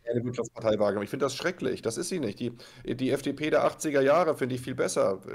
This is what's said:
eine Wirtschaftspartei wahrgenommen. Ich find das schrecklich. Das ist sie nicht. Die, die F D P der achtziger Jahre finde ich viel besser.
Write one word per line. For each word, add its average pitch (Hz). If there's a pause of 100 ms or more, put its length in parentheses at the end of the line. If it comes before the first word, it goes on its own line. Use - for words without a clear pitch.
eine 117
Wirtschaftspartei 113
wahrgenommen. 104
Ich -
find 131
das 131
schrecklich. 156
Das 113
ist 180
sie 185
nicht. 104
Die, 120 (320)
die 120
F 139
D 139
P 151
der 147
achtziger 147
Jahre 151
finde 127
ich 123
viel 127
besser. 127 (160)